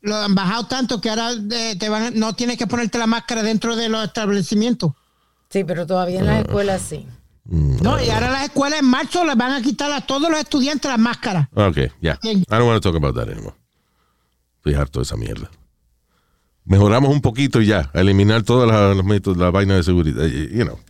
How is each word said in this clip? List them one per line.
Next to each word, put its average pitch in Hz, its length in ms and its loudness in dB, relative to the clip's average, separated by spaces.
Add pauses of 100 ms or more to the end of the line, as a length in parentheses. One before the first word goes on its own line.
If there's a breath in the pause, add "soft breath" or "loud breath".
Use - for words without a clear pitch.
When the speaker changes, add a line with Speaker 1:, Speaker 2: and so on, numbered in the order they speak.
Speaker 1:
Lo 208 160 -4
han 208 180 0
bajado 196 320 0
tanto 254 340 -4
que 226 100 -2
ahora, 233 220 -2
eh, 226 460 -6
te 214 100 -4
van 214 140 -2
a, 240 80 -4
no 220 240 -2
tienes 240 240 -4
que 240 80 -2
ponerte 240 320 -2
la 233 80 0
máscara 226 380 -2
dentro 220 320 -2
de 226 120 -4
los 220 160 -2
establecimientos. 202 920 -2 (540)
Speaker 2:
Sí, 196 140 -2
pero 170 240 -4
todavía 180 320 -2
en 196 80 0
las 208 120 2
Speaker 3:
Ah. - 20 0
Speaker 2:
escuelas 202 420 -2
sí. - 240 -12 (380)
Speaker 3:
Mm, 73 380 0
Speaker 1:
No, - 120 2
Speaker 3:
ah. - 100 0
Speaker 1:
y - 60 0
ahora 226 220 0
las 269 120 -2
escuelas 285 360 -2
en 277 60 2
marzo 285 380 0
les 294 120 0
van 247 160 0
a 277 100 -2
quitar 285 300 -2
a 277 80 -4
todos 277 280 -2
los 311 120 0
estudiantes 285 500 -2
las 247 80 0
máscaras. 220 560 0
Speaker 3:
Ok, 98 220 2 (240)
ya. 78 200 -2
Speaker 1:
Bien. 226 200 0
Speaker 3:
I 87 80 2
don't 117 180 2
wanna 117 140 2
talk 87 160 0
about 71 180 0
that 58 140 -6
anymore. 52 260 -12 (1000)
Estoy 73 180 -2
harto 71 240 -2
de 64 60 -2
esa - 120 -8
mierda. 55 320 -8 (1160)
Mejoramos 104 460 6
un 147 100 4
poquito 127 400 0
y 107 60 4
ya, 92 260 2
a 80 80 0
eliminar 101 440 4
todas 120 260 4
las, 101 260 4
los 95 80 0
métodos, 98 320 0
la 87 140 2
vaina 98 240 2
de 92 80 4
seguridad. 78 420 2
Eh, 73 300 -2
you 113 100 2
know, 57 140 -8 (120)